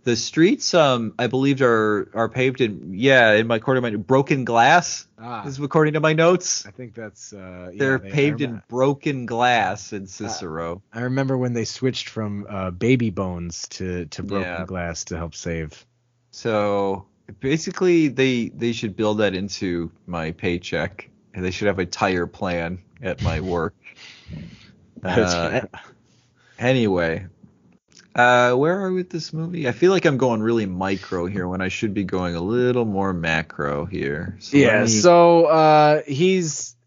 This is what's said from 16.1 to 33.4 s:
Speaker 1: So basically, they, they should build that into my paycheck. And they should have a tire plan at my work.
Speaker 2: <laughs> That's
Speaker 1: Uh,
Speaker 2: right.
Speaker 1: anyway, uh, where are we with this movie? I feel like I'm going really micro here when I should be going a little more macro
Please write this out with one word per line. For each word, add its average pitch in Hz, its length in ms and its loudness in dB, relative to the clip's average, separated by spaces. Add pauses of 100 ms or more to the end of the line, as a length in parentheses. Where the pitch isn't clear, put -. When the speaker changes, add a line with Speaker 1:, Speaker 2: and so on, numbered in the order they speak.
Speaker 1:
So 101 760 -2 (340)
basically, 165 680 0
they, 127 420 0
they 117 220 -4
should 113 220 -6
build 107 240 0
that 101 160 2
into 90 560 -4 (160)
my 82 260 -6
paycheck. 87 760 -4 (260)
And 92 100 -6
they 92 60 -2
should 98 160 -4
have 95 140 0
a 90 60 -2
tire 90 400 -2
plan 87 520 -6 (240)
at 92 200 -6
my 80 180 -2
work. 87 340 -4 (560)
Speaker 2:
<laughs> - 720 -20
That's 90 320 2
Speaker 1:
Uh, 85 160 -2 (220)
Speaker 2:
right. - 100 -20 (760)
Speaker 1:
anyway, 95 680 0 (880)
uh, 123 400 6
where 160 260 2
are 190 100 -4
we 185 60 -2
with 180 140 -6
this 160 220 -10
movie? 160 360 -6
I 120 40 0
feel 170 180 4
like 190 140 2
I'm 143 120 4
going 120 260 0
really 113 240 0
micro 92 600 -4
here 92 220 -4
when 92 120 -4
I 92 80 -2
should 104 240 -4
be 101 120 -2
going 90 320 -4
a 82 40 -4
little 123 440 0
more 98 280 -2
macro 80 720 -2